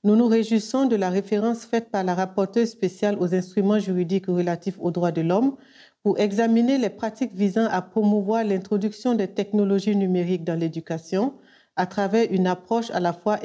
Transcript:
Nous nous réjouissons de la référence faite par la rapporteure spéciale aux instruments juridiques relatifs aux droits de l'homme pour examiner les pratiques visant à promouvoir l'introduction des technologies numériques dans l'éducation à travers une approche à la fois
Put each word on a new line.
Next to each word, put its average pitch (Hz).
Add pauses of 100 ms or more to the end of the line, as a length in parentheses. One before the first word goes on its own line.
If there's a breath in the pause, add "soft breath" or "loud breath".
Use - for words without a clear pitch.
Nous 208
nous 240
réjouissons 226
de 226
la 185
référence 208
faite 226
par 190
la 185
rapporteure 190
spéciale 202
aux 180
instruments 196
juridiques 185
relatifs 175
aux 175
droits 170
de 160
l'homme 214 (480 loud breath)
pour 202
examiner 226
les 220
pratiques 220
visant 202
à 180
promouvoir 208
l'introduction 208
des 190
technologies 202
numériques 180
dans 165
l'éducation 165 (460 loud breath)
à 175
travers 208
une 185
approche 226
à -
la 175
fois 208